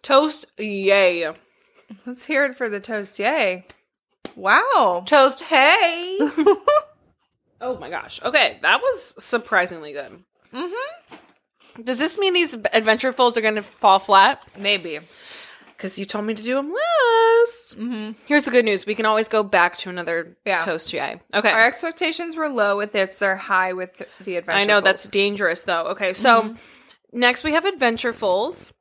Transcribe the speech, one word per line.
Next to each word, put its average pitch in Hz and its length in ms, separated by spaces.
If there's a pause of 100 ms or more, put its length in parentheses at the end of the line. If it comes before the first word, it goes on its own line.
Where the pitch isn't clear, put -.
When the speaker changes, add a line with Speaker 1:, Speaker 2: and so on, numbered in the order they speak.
Speaker 1:
Toast, 302 440 (120)
yay. 196 720 (760)
Speaker 2:
Let's 247 200
hear 285 200
it 254 100
for 240 120
the 202 120
toast, 202 380
yay. 220 480 (680)
Wow. 226 720
Speaker 1:
Toast, 277 360
hey. 339 800
Speaker 2:
<laughs> 285 40 (1300)
Speaker 1:
Oh 247 140
my 151 140
gosh. - 340
Okay, 247 380
that 196 180
was - 420
surprisingly 180 680
good. 139 320 (300)
Speaker 2:
Mm-hmm. 453 1300
Speaker 1:
Does 247 160
this 311 200
mean 381 140
these 339 240
Adventurefuls 226 800
are 226 60
gonna 214 200
fall 202 360
flat? 196 480 (100)
Speaker 2:
Maybe. 190 420 (760)
Speaker 1:
'Cause 190 220
you 196 80
told 208 180
me 220 80
to 214 100
do 247 140
'em 285 160
last. 466 1040
Speaker 2:
Mm-hmm. 220 340 (120)
Speaker 1:
Here's 294 220
the 262 40
good 240 140
news. 202 220
We 208 80
can 214 100
always 214 240
go 214 140
back 185 360
to 185 120
another 170 560
Speaker 2:
Yeah. 185 140
Speaker 1:
toast, 165 340
yay. - 260 (140)
Okay. 208 160
Speaker 2:
Our 220 140
expectations 330 720
were 311 140
low 208 300
with 208 140
this. 190 260
They're 190 180
high 185 380
with 180 200 (300)
the 185 160
Adventurefuls. 170 140
Speaker 1:
I 202 100
know, 208 160
that's 196 260
dangerous, 196 580
though. 165 240
Okay, 190 260
so 226 300
Speaker 2:
Mm-hmm. 220 100 (680)
Speaker 1:
next 247 240
we 302 80
have 330 140
Adventurefuls. 233 1160